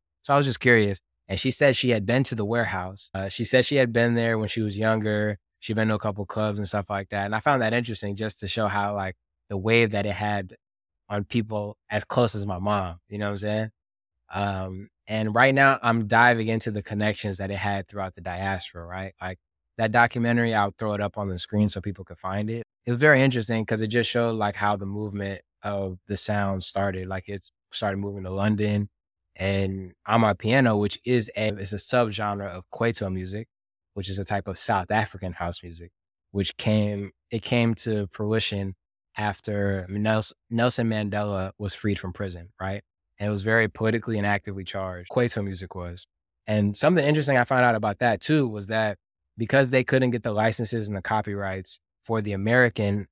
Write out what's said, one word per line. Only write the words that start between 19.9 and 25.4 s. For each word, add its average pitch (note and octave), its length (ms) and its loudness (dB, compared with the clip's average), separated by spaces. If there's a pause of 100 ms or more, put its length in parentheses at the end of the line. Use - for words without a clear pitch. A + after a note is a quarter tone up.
documentary, A#2 600 2
I'll G2+ 240 0
throw G#2+ 160 -4
it G2+ 80 -4
up G#2 160 -4
on G2+ 120 -6
the F2+ 100 -6
screen G#2 300 2
so G2 100 -4
people F#2+ 240 -8
can F2+ 140 -18
find G2+ 320 -6
it. A#2 140 -8 (220)
It A#2+ 60 -2
was A#2+ 80 0
very C#3+ 220 8
interesting A2+ 440 2
'cause A2 160 0
it A2 60 -2
just A#2 220 0
showed, A#2 260 0
like, G#2 220 -2
how G#2 180 2
the G2 100 -8
movement G2+ 560 -6 (220)